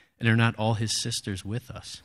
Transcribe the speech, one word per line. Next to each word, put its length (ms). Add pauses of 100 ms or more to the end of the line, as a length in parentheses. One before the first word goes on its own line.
(200)
And 80
are 80
not 200
all 180
his 260
sisters 440
with 260
us? 340